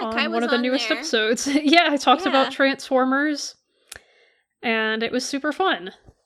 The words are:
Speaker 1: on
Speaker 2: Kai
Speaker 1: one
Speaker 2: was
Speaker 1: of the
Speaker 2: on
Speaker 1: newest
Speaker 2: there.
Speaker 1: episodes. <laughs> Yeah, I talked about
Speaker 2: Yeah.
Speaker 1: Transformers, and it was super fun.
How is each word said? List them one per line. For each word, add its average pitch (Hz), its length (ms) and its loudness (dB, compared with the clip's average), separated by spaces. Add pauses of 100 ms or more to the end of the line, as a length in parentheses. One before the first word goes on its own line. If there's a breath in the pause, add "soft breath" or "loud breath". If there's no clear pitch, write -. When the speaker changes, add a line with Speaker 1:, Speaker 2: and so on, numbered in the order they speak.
Speaker 1:
on 330 100 -6
Speaker 2:
Kai 269 160 -2
Speaker 1:
one 226 80 -2
Speaker 2:
was 233 80 0
Speaker 1:
of 240 60 -2
the 247 80 0
Speaker 2:
on 240 40 -2
Speaker 1:
newest 247 260 -2
Speaker 2:
there. 220 100 0
Speaker 1:
episodes. 233 500 -2
<laughs> 285 160 2
Yeah, 320 260 6
I 294 60 0
talked 277 300 2
about 269 200 4
Speaker 2:
Yeah. 240 40 -4
Speaker 1:
Transformers, 269 1080 0 (1040 loud breath)
and 220 400 -2
it 226 80 -2
was 247 140 -4
super 277 260 -4
fun. 262 400 -2 (360)